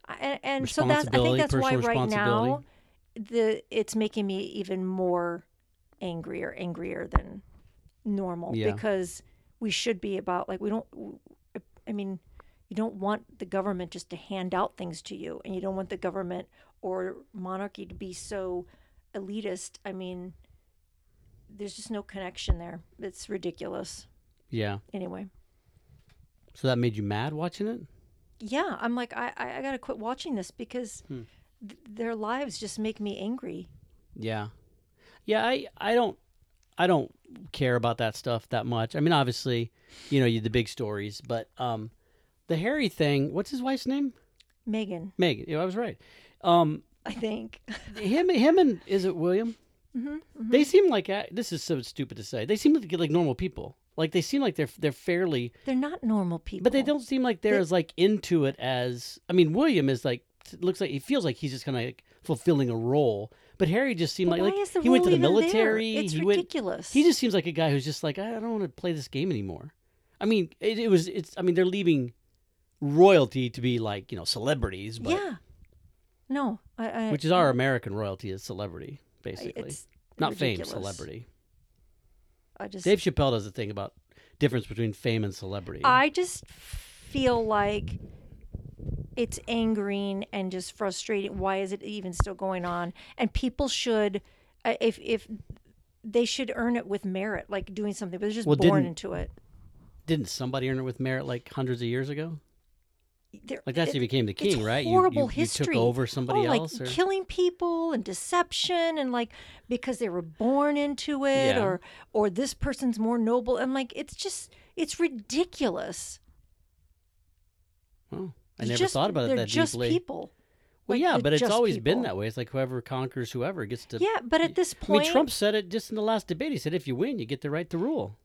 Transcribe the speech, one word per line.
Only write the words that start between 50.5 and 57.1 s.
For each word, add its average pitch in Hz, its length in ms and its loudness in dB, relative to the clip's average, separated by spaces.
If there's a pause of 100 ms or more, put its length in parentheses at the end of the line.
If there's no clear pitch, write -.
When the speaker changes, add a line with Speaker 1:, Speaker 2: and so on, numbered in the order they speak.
Speaker 2:
They 285 140 8
seem 381 240 8
like, 208 220 2
uh, 202 200 -2
this 220 220 -4
is 156 100 -4
so 139 200 0
stupid 120 340 -8
to 107 80 -10
say, 117 220 -4
they 208 100 2
seem 294 160 6
like, 220 200 2
like 165 180 2
normal 156 240 4
people. - 420 -6 (220)
Like, 160 140 2
they 180 100 4
seem 277 180 0
like 220 140 2
they're, 147 140 0 (100)
they're 156 140 0
fairly 165 600 0 (140)
Speaker 1:
They're 262 80 0
not 294 280 -2
normal 196 360 2
people. 185 260 -8
Speaker 2:
But 208 80 6
they 269 100 4
don't 294 200 2
seem 262 200 0